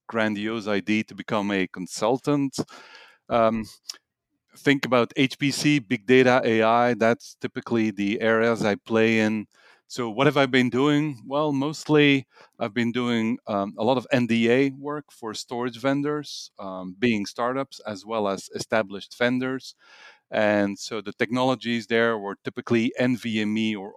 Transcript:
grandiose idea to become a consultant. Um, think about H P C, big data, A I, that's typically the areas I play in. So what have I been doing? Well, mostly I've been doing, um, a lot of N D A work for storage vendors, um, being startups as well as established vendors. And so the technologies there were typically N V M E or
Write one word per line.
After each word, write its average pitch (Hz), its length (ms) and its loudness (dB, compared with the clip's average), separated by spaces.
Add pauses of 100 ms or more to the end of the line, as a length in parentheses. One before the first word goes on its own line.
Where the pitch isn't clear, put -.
grandiose 110 640 -4
idea 104 360 0
to 104 100 -18
become 104 360 -4
a 95 160 0
consultant. 131 880 -2 (720)
Um, 113 380 0 (880)
think 139 300 2
about 120 320 2
H 135 200 0
P 143 140 -2
C, 147 280 2
big 110 260 -4
data, 127 400 6
A 110 180 2
I, 120 300 4
that's 113 480 0
typically 117 500 -2
the 101 300 -2
areas 113 420 2
I 104 120 2
play 113 440 2
in. 107 280 0 (380)
So 120 240 -8
what 117 160 0
have 147 120 2
I 139 100 4
been 127 240 2
doing? 147 560 0
Well, 147 240 -2
mostly 143 720 2 (320)
I've 110 160 -6
been 117 180 0
doing, 117 540 0
um, 101 320 -2
a 107 60 -2
lot 127 140 4
of 123 140 -4
N 123 140 2
D 113 240 2
A 135 220 4
work 143 400 -10
for 107 240 -10
storage 120 440 -6
vendors, 143 800 -4
um, 92 400 -12
being 104 300 0
startups 131 580 -6
as 101 180 -10
well 107 240 -2
as 95 280 -4
established 101 600 -4
vendors. 127 600 -4 (560)
And 104 480 0
so 113 200 -10
the 101 140 -10
technologies 120 720 -2
there 117 320 0
were 98 260 -8
typically 120 540 -2
N 127 200 2
V 110 240 -2
M 107 140 -2
E 110 200 0
or 98 220 -12